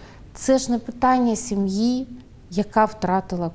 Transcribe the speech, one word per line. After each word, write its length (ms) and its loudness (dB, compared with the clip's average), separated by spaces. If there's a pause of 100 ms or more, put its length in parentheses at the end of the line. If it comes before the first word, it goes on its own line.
(340)
це 240 2
ж 120 -2
не 80 2
питання 580 2
сім'ї, 680 0 (440)
яка 340 2
втратила 720 -2